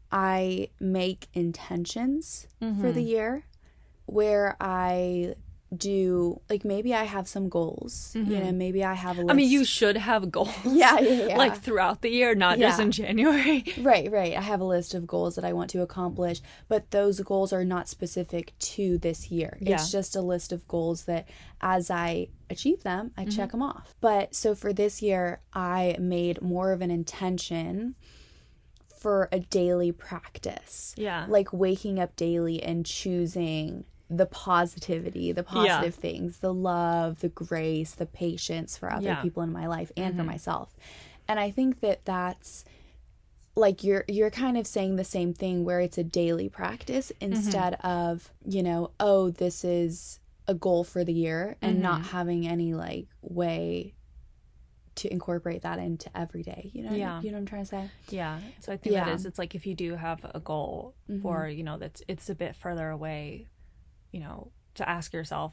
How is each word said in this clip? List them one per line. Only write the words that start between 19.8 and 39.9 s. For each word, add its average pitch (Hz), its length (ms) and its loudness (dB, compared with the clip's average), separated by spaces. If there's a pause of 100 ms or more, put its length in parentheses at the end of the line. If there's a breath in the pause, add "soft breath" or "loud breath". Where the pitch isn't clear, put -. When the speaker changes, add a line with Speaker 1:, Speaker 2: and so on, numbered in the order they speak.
Speaker 1:
just 196 240 -2
a 190 40 0
list 180 300 -2
of 175 160 -6
goals 170 380 -2
that 170 240 -4 (320 loud breath)
as 185 280 2
I 170 420 -2 (200)
achieve - 320 0
them, 202 340 -4
I 196 100 -8
Speaker 2:
Mm-hmm. 208 40 -4
Speaker 1:
check 208 240 -2
'em 240 80 -2
off. - 380 -6
But 208 340 4
so 208 220 2
for 208 160 -2
this 208 300 0
year, 185 360 0 (160)
I 180 460 0
made 175 420 0
more 180 300 0
of 180 80 0
an 175 100 0
intention 175 1040 -4 (1040 soft breath)
for 196 340 2
a 185 80 0
daily 175 520 2
practice. - 1040 -12
Speaker 2:
Yeah. 180 300 -4
Speaker 1:
Like, 202 260 4
waking 190 440 0
up 175 180 -2
daily 170 460 0
and 170 220 -2
choosing 170 1000 -4 (260)
the 175 160 4
positivity, 175 1080 0
the 175 100 -2
Speaker 2:
Yeah. 185 360 2
Speaker 1:
positive 170 160 0
things, 170 440 -6
the 185 140 -2
love, 170 680 0
the 175 100 -2
grace, 160 640 -4
the - 120 -8
patience 165 720 -6
for - 160 -6
other 196 140 -4
Speaker 2:
Yeah. 165 160 -2
Speaker 1:
people 170 200 -2
in 165 100 -4
my 165 160 -6
life 170 280 -6